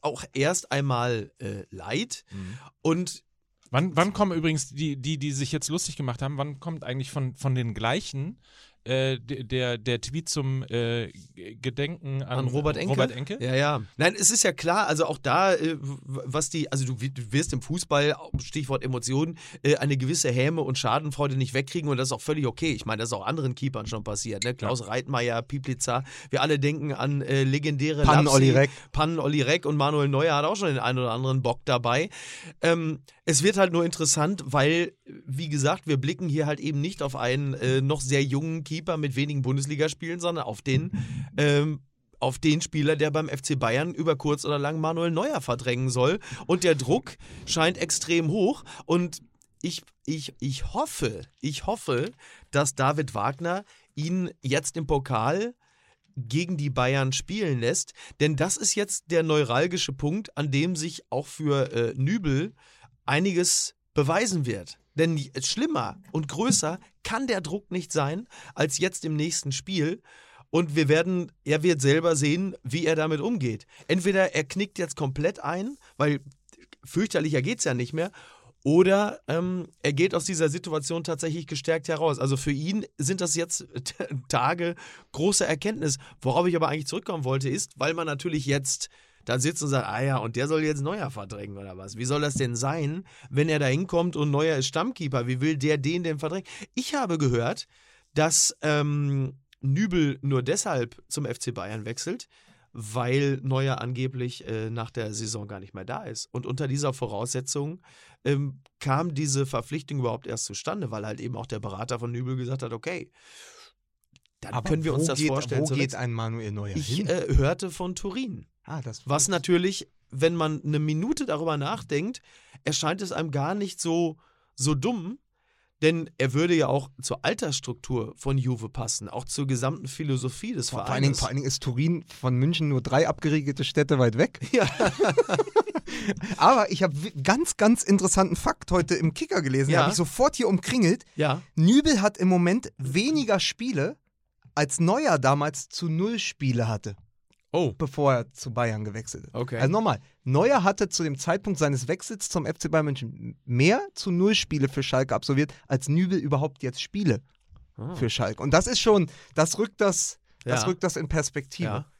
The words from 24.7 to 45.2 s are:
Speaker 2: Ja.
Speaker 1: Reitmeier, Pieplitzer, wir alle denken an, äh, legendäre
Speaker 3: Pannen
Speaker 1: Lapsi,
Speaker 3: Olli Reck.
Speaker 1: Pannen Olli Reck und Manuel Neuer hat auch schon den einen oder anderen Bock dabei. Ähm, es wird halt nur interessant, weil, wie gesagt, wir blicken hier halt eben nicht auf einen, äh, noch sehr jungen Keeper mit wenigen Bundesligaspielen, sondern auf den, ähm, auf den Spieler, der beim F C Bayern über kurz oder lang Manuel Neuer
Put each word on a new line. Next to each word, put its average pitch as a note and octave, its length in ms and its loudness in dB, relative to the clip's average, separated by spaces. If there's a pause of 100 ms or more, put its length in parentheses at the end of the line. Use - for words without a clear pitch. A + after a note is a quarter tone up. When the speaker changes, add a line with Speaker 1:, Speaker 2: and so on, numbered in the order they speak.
Speaker 2:
Ja. G#2+ 40 -10
Speaker 1:
Reitmeier, A#2+ 560 -2
Pieplitzer, C3 600 -4 (260)
wir - 140 0
alle D3+ 160 2
denken C#3+ 340 -2
an, C#3 300 -2
äh, C3+ 200 2
legendäre D3 600 0
Speaker 3:
Pannen D3+ 220 8
Speaker 1:
Lapsi, C#3 120 6
Speaker 3:
Olli C3+ 140 8
Reck. C3+ 180 6 (220)
Speaker 1:
Pannen D#3+ 280 2
Olli D3 220 2
Reck D3 240 2
und D3 100 2
Manuel D3 320 2
Neuer C#3+ 280 4
hat D3 100 2
auch F#3 100 2
schon G3 120 0
den C3+ 120 0
einen B2 200 0
oder B2 120 0
anderen C3 300 0
Bock A#2+ 240 0
dabei. B2+ 440 2 (520)
Ähm, D#3+ 380 2 (280)
es C#3+ 140 4
wird F#3+ 160 4
halt F#3 160 6
nur E3+ 100 4
interessant, E3 600 0
weil, D3+ 480 2 (320)
wie D3 240 -6
gesagt, D3 380 0
wir D3 100 2
blicken D#3 320 -2
hier D3 160 2
halt D3 140 -2
eben D3 200 -2
nicht D#3+ 220 -4
auf C#3 140 -4
einen, C3 400 0
äh, C3 260 2
noch C#3+ 200 0
sehr C#3 220 2
jungen D#3 400 -2
Keeper D#3+ 340 -4
mit C#3+ 180 -2
wenigen C#3+ 260 0
Bundesligaspielen, D3 800 -2
sondern E3+ 260 -2
auf G#2+ 160 -8
den, C#3+ 300 0 (440)
ähm, D3 440 4 (400)
auf C3 180 -2
den D3+ 240 4
Spieler, D3+ 340 2
der D3+ 140 2
beim D#3 180 -2
F C3+ 140 -6
C D3 140 0
Bayern B2+ 400 0
über D3+ 200 2
kurz D3 300 0
oder D3 140 0
lang D3+ 200 -2
Manuel E3 300 0
Neuer F#3+ 320 0